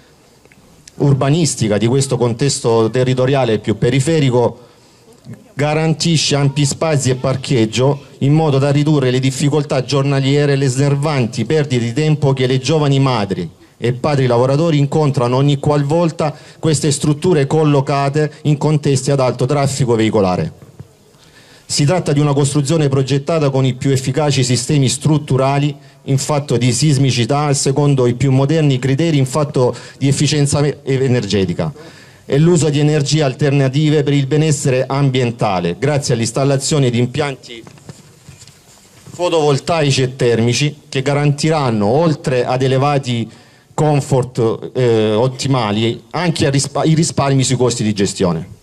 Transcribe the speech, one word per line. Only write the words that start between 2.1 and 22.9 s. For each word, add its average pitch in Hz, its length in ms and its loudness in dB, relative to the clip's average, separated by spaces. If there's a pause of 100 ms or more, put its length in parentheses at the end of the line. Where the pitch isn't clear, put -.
contesto 117 720 0
territoriale 127 680 0
più - 200 -4
periferico, 131 880 0 (880)
garantisce 156 800 0
ampi 139 320 0
spazi 143 440 -2
e 131 40 0
parcheggio 127 920 -2 (120)
in 139 140 2
modo 156 260 2
da 143 120 2
ridurre 147 400 2
le 123 100 0
difficoltà 139 600 -2
giornaliere 139 680 0
e 139 40 0
le 139 120 0
snervanti 135 800 -2
perdite 127 380 0
di 117 80 -4
tempo 147 400 0
che 131 140 -2
le 131 120 0
giovani 143 400 0
madri 101 500 -2 (320)
e 120 120 0
padri 135 340 0
lavoratori 139 500 2
incontrano 139 600 0
ogni 143 240 2
qualvolta 147 760 0 (240)
queste 156 320 0
strutture 151 560 0
collocate 147 880 0 (100)
in 147 160 0
contesti 139 540 0
ad 139 80 2
alto 123 260 0
traffico 139 480 0
veicolare. 95 580 0 (1120)
Si - 200 -2
tratta 165 280 0
di 143 60 0
una 147 140 2
costruzione 147 560 0
progettata 139 640 0